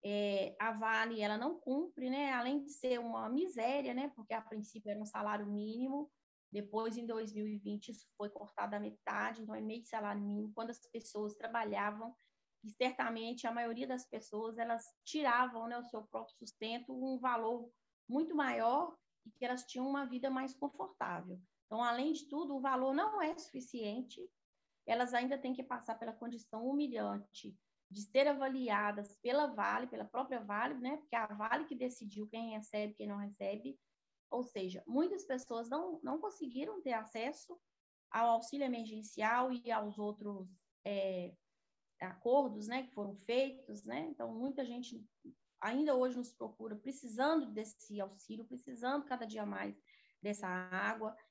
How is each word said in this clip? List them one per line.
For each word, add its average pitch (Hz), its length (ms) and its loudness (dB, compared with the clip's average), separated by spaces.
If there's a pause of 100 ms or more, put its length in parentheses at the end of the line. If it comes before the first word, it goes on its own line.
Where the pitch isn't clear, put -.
É, 202 560 2
a 220 120 2
Vale, 220 500 2
ela 208 160 2
não 302 220 0
cumpre, 277 500 0
né? 277 220 2
Além 262 320 2
de 285 80 -10
ser 254 280 0
uma 226 300 -2
miséria, 262 640 2
né? 269 220 0
Porque 220 180 -8
a 220 80 -2
princípio 214 480 -10
era 208 100 -2
um 214 60 -4
salário 208 400 -2
mínimo, 233 680 -2 (400)
depois 214 460 -2
em 240 80 -4
dois 220 260 -2
mil 214 160 -2
e 214 100 -2
vinte 208 320 -6
isso 208 160 -12 (120)
foi 208 120 -2
cortado 202 460 -4
à 208 40 0
metade, 214 600 -2
então 214 140 -6
é 220 60 -4
meio 220 220 -4
de - 40 -18
salário 208 340 -2
mínimo, 208 320 0
quando 226 180 -4
as 233 160 -8
pessoas 214 480 -4
trabalhavam, 214 800 -2 (480)
e 220 100 -10
certamente 240 760 0
a 233 60 0
maioria 240 340 -2
das 254 180 -2
pessoas, 220 520 -6
elas 233 260 0 (220)
tiravam, 247 600 4
né, 240 100 -2
o 240 80 -6
seu 220 220 -8
próprio - 280 -6
sustento, 233 560 -6
um 262 260 -2
valor 240 540 0 (340)
muito 320 300 2
maior, 262 580 4 (320)
e 220 60 -18
que - 140 -4
elas 247 180 0
tinham 254 240 -2
uma 277 160 2
vida 254 260 0
mais 262 240 0
confortável. 185 840 -4 (280)
Então, 220 140 0
além 240 300 4
de - 160 -2
tudo, 285 260 -2
o 269 60 0
valor 262 340 4
não 403 280 4
é 311 160 2
suficiente, 247 840 -6 (680)
elas 240 280 2
ainda 254 240 2
têm 262 160 -2
que 254 100 -4
passar 240 320 -4
pela 226 160 -6
condição 233 560 -6
humilhante 226 880 0 (340)
de 202 120 -8
ser 269 260 6
avaliadas 226 920 2
pela 277 260 4
Vale, 220 400 2
pela 220 180 -4
própria 254 360 -2
Vale, 214 340 0
né? 254 220 -2
Porque - 180 -6
é 233 40 4
a 220 80 0
Vale 220 380 0
que 311 100 -4
decidiu 214 520 -4
quem 226 240 -4
recebe, 214 420 -2
quem 208 140 -8
não 202 100 -4
recebe. 202 600 -4 (520)
Ou 247 120 0
seja, 190 440 -4
muitas 320 380 2
pessoas 233 440 -2
não, 320 320 -2
não 262 160 -2
conseguiram 320 640 -4
ter 262 120 0
acesso 226 680 -4 (500)
ao 233 200 6
auxílio 233 360 4
emergencial 226 880 2
e 240 180 -4
aos 208 300 0
outros, 208 480 -4 (380)
é, 190 500 0 (640)
acordos, 208 680 2
né, 254 160 -2
que 254 100 -14
foram 202 200 -4
feitos, 254 720 0
né? 254 260 -4
Então, 233 240 -4
muita 262 320 -2
gente 240 400 -8 (540)
ainda 277 340 4
hoje 254 240 4
nos 247 140 -4
procura 220 460 -8
precisando 262 760 2
desse 214 480 -8
auxílio, 214 460 -6
precisando 254 600 -4
cada 233 200 -4
dia 214 200 -4
mais 202 320 -4 (440)
dessa 208 260 -4
água, 196 680 -2 (160)